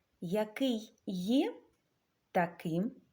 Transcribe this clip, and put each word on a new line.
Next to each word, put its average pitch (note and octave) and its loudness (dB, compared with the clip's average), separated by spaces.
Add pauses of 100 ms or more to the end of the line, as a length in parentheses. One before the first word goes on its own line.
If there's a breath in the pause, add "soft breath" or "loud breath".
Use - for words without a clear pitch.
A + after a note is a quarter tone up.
(220)
Який G#3+ -2 (120)
є, A3+ 2 (760)
таким F3 0 (220)